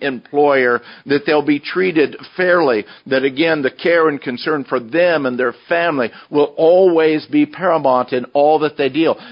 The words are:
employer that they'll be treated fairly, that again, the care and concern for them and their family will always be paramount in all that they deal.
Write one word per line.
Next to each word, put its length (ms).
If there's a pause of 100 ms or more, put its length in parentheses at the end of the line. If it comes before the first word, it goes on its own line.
employer 800 (260)
that 180
they'll 220
be 140
treated 560 (200)
fairly, 480 (220)
that 160
again, 400
the 80
care 380
and 120
concern 440
for 160
them 440
and 140
their 160 (140)
family 420 (200)
will 260
always 720
be 200
paramount 680
in 200
all 260
that 180
they 120
deal. 280 (160)